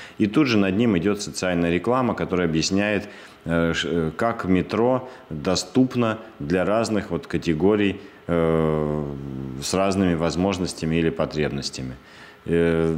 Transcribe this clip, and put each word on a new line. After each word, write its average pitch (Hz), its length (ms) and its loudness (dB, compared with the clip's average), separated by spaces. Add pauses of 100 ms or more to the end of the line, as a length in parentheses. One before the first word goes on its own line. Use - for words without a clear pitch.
(180)
И 104 80 2
тут 131 220 2
же 110 100 4
над 95 180 4
ним 110 220 4
идет 101 240 0
социальная 85 480 0
реклама, 113 440 2
которая 90 340 0
объясняет, 95 600 0 (360)
э, 82 300 0
ш-, 76 140 -4
э, 80 280 0
как 117 280 -2
метро 107 640 2 (220)
доступно 110 880 0 (220)
для 87 240 0
разных 104 460 0
вот 82 180 -4
категорий, 92 720 2 (260)
э, 78 800 0 (560)
с - 140 -4
разными 95 400 2
возможностями 82 800 0
или 82 140 2
потребностями. 69 840 -4 (520)
Э, 82 520 2